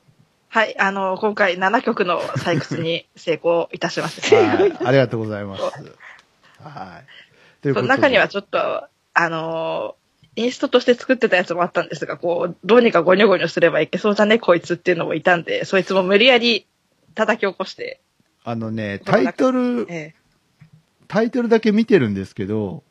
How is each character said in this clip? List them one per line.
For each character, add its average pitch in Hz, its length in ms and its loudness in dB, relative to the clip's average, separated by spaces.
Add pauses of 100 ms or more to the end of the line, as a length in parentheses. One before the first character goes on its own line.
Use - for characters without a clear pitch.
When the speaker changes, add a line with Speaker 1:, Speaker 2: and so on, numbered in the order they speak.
(500)
Speaker 1:
は 220 160 2
い、 - 140 -8
あ 196 120 0
の、 190 260 -4
今 208 180 -2
回 190 220 0
七 196 240 0
曲 220 240 -2
の 170 140 -2
採 - 400 -4
掘 - 180 -6
に 165 380 -6
成 - 180 -4
功 170 380 0
い 180 80 -12
た 170 100 -4
し 165 120 -6
ま - 80 -6
し - 200 -8
た。 427 60 8
Speaker 2:
<laughs> 339 220 4
は 392 100 4
い。 349 60 0 (120)
あ 127 60 2
り 135 60 6
が 127 100 6
と 117 100 -6
う - 40 -4
ご 110 60 -6
ざ 104 120 -6
い 101 60 -8
ま 98 120 -12
す。 - 40 -10
Speaker 1:
そ - 60 -4
う。 - 280 -12 (680)
Speaker 2:
は 95 400 -18
い。 - 600 -20
と 143 80 -2
い - 20 2
う - 20 -2
こ 247 80 0
と - 60 0
で。 - 0 -
Speaker 1:
そ 254 60 2
の 254 80 2
中 277 80 6
に 247 80 2
は - 100 4
ち - 100 -10
ょ 196 40 -2
っ - 60 -20
と、 - 400 -4 (260)
あ 165 160 2
の、 165 680 -6 (420)
イ 226 100 -2
ン 254 40 -2
ス - 80 -16
ト 285 80 -2
と 247 140 2
し - 40 -16
て 247 100 4
作 - 180 -2
っ 247 40 2
て 220 120 0
た 185 80 2
や 180 80 0
つ 170 80 -8
も 175 80 -4
あ 175 40 2
っ 170 60 -6
た 175 100 -2
ん 156 60 -10
で 165 80 -12
す 165 100 -10
が、 - 120 -8
こ 170 340 -2
う、 - 140 -18
ど 214 120 6
う 247 40 8
に 226 100 2
か 170 120 2
ゴ 185 120 4
ニ 202 80 4
ョ 220 40 6
ゴ 185 100 4
ニ 151 60 -4
ョ 170 40 -2
す 170 120 -6
れ 165 100 6
ば 151 100 0
い 160 80 0
け - 100 -6
そ 208 140 0
う 202 40 -2
じ 214 60 2
ゃ 208 40 4
ね、 220 120 4
こ 185 180 2
い 170 60 0
つ - 120 -6
っ 170 40 -2
て 180 140 0
い 175 40 0
う - 20 -2
の 160 80 -4
も 165 80 -4
い 156 80 -4
た 180 160 2
ん 160 60 -6
で、 202 200 -4
そ 190 140 -2
い 180 80 0
つ 196 80 -4
も 190 100 2
無 196 140 2
理 226 80 4
や 262 120 6
り 233 300 -2 (460)
叩 214 260 -2
き 196 100 -2
起 180 40 -4
こ 190 100 -10
し - 120 -10
て。 - 260 -12 (420)
Speaker 2:
あ 117 120 -6
の 113 140 -6
ね、 104 320 -4
Speaker 1:
音 196 120 -6
が 226 100 4
な 233 100 -2
く-、 - 40 -12
Speaker 2:
タ 269 80 2
イ - 0 -
ト 262 60 4
ル、 247 380 -2
Speaker 1:
え 170 60 -10
え。 156 200 -12 (920)
Speaker 2:
タ 202 140 0
イ 240 100 0
ト 240 100 -2
ル 233 80 -2
だ 220 100 4
け 220 120 2
見 220 140 2
て 202 120 4
る 120 120 2
ん 101 40 -2
で 95 120 -4
す - 100 -18
け 98 100 -6
ど、 104 460 -4